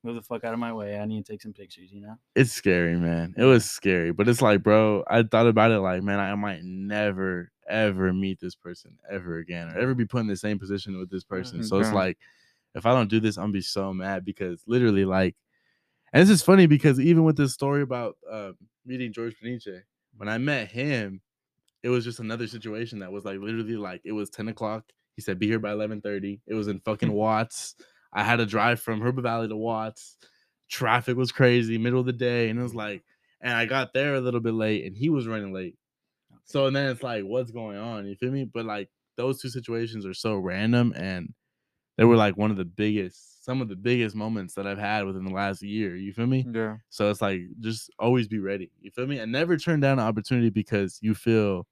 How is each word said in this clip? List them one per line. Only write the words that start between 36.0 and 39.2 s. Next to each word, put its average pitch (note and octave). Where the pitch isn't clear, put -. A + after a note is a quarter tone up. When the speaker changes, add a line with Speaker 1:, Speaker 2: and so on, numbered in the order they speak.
Speaker 2:
So, C#3
and C3+
then C#3
it's B2
like, A#2
what's A#2
going A2
on? G#2+
You G2+
feel B2
me? C3+
But, A2+
like, G#2
those C3